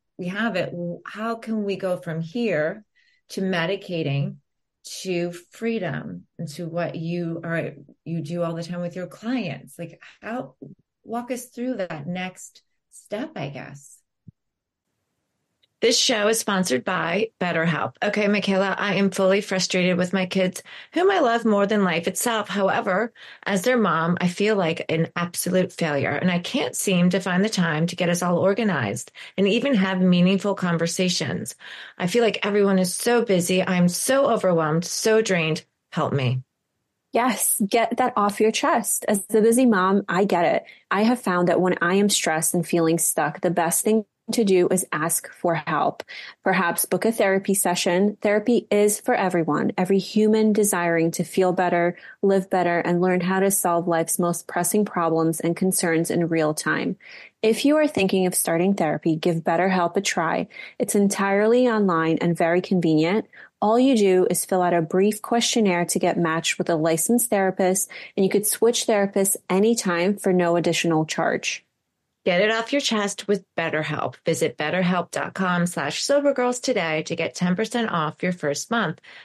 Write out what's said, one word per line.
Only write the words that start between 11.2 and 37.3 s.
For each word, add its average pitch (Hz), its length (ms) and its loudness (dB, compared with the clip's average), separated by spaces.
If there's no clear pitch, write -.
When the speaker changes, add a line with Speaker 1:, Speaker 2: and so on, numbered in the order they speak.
Speaker 1:
us 240 160 -10
through 247 300 -8
that 165 300 -8
next 180 560 -12
step, 254 440 -10
I 143 140 -8
guess. 139 460 -16
This 254 140 4
show 214 300 0
is 226 100 2
sponsored 208 440 0
by 170 560 -2
BetterHelp. 165 640 -2
Okay, 208 240 0
Michaela, 196 520 0
I 196 160 -2
am 196 160 2
fully 190 320 2
frustrated 185 560 0
with 180 160 -2
my 190 100 0
kids, 190 380 -2
whom 370 160 2
I 381 80 2
love 233 260 2
more 202 220 2
than 208 180 2
life 170 240 0
itself. 214 400 -2
However, 196 640 0
as 196 160 0
their 254 160 2
mom, 175 420 2
I 180 100 0
feel 202 280 0
like 170 320 -2
an 165 260 0
absolute 180 600 -2
failure, 147 380 -2
and 175 180 0
I 175 80 0
can't - 360 -4
seem 180 360 2
to 190 100 0
find 185 240 0
the 220 60 0
time 165 380 0
to - 80 -10
get 175 120 -2
us 175 140 0
all 180 160 0
organized 165 760 -2
and 196 100 2
even 240 280 2
have 190 260 2
meaningful 185 540 4
conversations. 175 1000 -2
I - 80 -2
feel 233 180 2
like 202 220 0
everyone 202 320 4
is 180 160 0
so 240 280 2
busy. 185 400 2
I'm 180 260 2
so 269 420 2
overwhelmed, 170 560 2
so 220 340 2
drained. 170 460 0
Help 147 220 -2
me. 127 300 -2
Speaker 2:
Yes, - 560 0